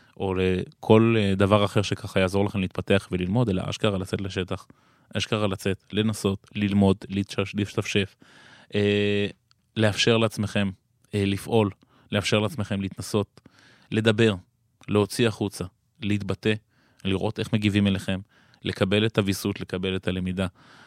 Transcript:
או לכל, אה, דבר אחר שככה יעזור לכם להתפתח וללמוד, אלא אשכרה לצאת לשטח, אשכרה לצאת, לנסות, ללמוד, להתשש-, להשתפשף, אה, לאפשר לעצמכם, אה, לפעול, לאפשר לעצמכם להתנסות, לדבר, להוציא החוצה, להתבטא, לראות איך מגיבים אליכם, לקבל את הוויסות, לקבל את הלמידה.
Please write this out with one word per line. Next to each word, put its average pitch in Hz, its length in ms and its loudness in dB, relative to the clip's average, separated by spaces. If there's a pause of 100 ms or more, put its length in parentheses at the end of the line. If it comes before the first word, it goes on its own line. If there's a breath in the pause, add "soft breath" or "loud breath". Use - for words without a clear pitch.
(160 soft breath)
או 95 180 -4
לכל, 101 840 4
אה, 98 160 2
דבר 101 300 4
אחר 101 180 0
שככה - 380 -2
יעזור 95 240 2
לכם 101 160 -2
להתפתח 95 520 0
וללמוד, 95 360 0
אלא 92 180 0
אשכרה 101 320 -2
לצאת 92 220 -6
לשטח, 95 460 -6 (500 soft breath)
אשכרה 104 300 -2
לצאת, 95 460 -4
לנסות, 104 640 -2
ללמוד, 98 420 4 (120)
להתשש-, 98 460 -4
להשתפשף, 101 600 -4 (580 loud breath)
אה, 101 520 2 (500)
לאפשר 110 400 2
לעצמכם, 107 540 0 (440)
אה, 104 120 2
לפעול, 98 440 2 (420 soft breath)
לאפשר 104 260 2
לעצמכם 104 420 -2
להתנסות, 98 600 -4 (500 soft breath)
לדבר, 110 440 4 (540)
להוציא 104 400 2
החוצה, 101 360 -6 (380)
להתבטא, 101 500 -2 (520 soft breath)
לראות 95 340 -4
איך - 140 -6
מגיבים 104 340 2
אליכם, 95 340 -2 (420 soft breath)
לקבל 101 440 0
את 110 120 -2
הוויסות, 98 420 -2
לקבל 92 360 -4
את - 120 -6
הלמידה. 92 380 -4 (400 soft breath)